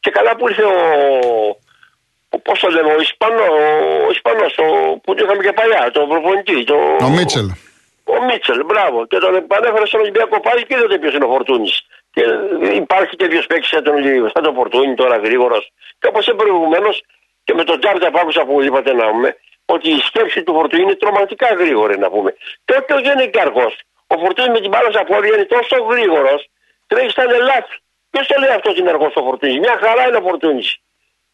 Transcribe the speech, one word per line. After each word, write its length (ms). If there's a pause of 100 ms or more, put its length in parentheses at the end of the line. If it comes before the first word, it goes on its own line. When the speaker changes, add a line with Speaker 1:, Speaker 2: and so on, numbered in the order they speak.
Speaker 1:
Και 100
καλά 260
που 120
ήρθε 140
ο, 140 (1500)
ο, 100
πώς 220
το 100
λέμε, 220
ο 80
Ισπανό-, 520 (540)
ο 40
Ισπανός, 480
ο... 80 (360)
που 120
το 100
είχαμε 180
και 100
παλιά, 400
τον 160
προπονητή, 560
το 100 (260)
Speaker 2:
Ο 80
Μίτσελ. 400 (560)
Speaker 1:
Ο 200
Μίτσελ, 400
μπράβο. 420
Και 120
τον 160
επανέφερε 520
στον 140
Ολυμπιακό 400
πάλι 260
και 100
είδατε 220
ποιος 160
είναι 100
ο 40
Φορτούνης. 480 (340)
Και 120 (520)
υπάρχει 420
τέτοιος 300
παίκτης 220
σαν 160
τον, 100 (380)
σαν 100
τον 120
Φορτούνη 400
τώρα, 220
γρήγορος. 560 (260)
Και 80
όπως 200
είπα 100
προηγουμένως, 680 (400)
και 100
με 100
τον 160
Τζάρτζα 300
που 80
άκουσα 260
που 180
είπατε, 300
να 180
πούμε, 260 (280)
ότι 260
η 80
σκέψη 440
του 120
Φορτούνη 280
είναι 120
τρομακτικά 600
γρήγορη, 440
να 120
πούμε. 240 (300)
Και 80 (220)
όχι, 100
δεν 140
είναι 80
και 140
αργός. 340 (320)
Ο 120
Φορτούνης 340
με 80
την 100
μπάλα 200
στα 140
πόδια 300
είναι 100
τόσο 320 (140)
γρήγορος, 600 (360)
τρέχει 240
σαν 200
ελάφι. 460 (340)
Ποιος 200
το 120
λέει 160
αυτό 120
ότι 100
είναι 140
αργός 260
ο 60
Φορτούνης; 380
Μια 200
χαρά 220
είναι 160
ο 60
Φορτούνης. 400 (640)